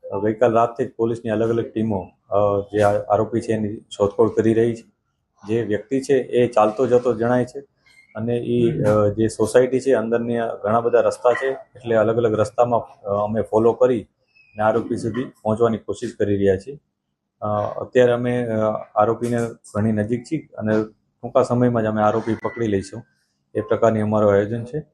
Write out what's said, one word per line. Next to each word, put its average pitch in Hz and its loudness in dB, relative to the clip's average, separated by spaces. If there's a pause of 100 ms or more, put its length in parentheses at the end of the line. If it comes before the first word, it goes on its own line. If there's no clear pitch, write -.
અ, 101 -6
ગઈકાલ 110 0
રાતથી 117 0
જ 104 -12
પોલીસની 117 -4
અલગ 110 0
અલગ 117 -2
ટીમો, 107 -4 (180)
અ, 101 2 (120)
જે 104 0
આ 104 2
આરોપી 107 0
છે 113 -6
એની 107 -4 (200)
શોધખોળ 104 2
કરી 110 2
રહી 113 2
છે. - -20 (540)
જે 113 -2
વ્યક્તિ 104 -4
છે 143 0
એ 120 2
ચાલતો 110 2
જતો 123 2
જણાય 120 0
છે - -14 (560)
અને 117 -4
ઈ, 117 0
અ, 104 2
જે 110 0
સોસાયટી 127 2
છે 131 2
અંદરની 117 0 (260)
ઘણા 107 2
બધા 117 2
રસ્તા 107 2
છે, 135 -2
એટલે 117 -6
અલગ 110 4
અલગ 110 0
રસ્તામાં, 120 0
અ, 101 -2
અમે 107 -2
ફોલો 110 2
કરી 123 0 (160)
અને - -12
આરોપી 110 0
સુધી 113 -4
પહોંચવાની 113 0
કોશિશ 104 -10
કરી 101 0
રહ્યા 98 2
છીએ. 135 -12 (600)
અ, 107 -6 (300)
અત્યારે 123 2
અમે, 123 -2
અ, 110 -2 (340)
આરોપીને 117 0 (380)
ઘણી 107 0
નજીક 107 -2
છીએ 156 -6 (180)
અને 107 0 (380)
ટૂંકા 123 0
સમયમાં 120 0
જ - -2
અમે 107 -2
આરોપી 110 0
પકડી 113 -6
લઈશું, 101 -4 (500)
એ 110 -2
પ્રકારની 110 2
અમારું 107 2
આયોજન 107 0
છે. 147 -8 (140)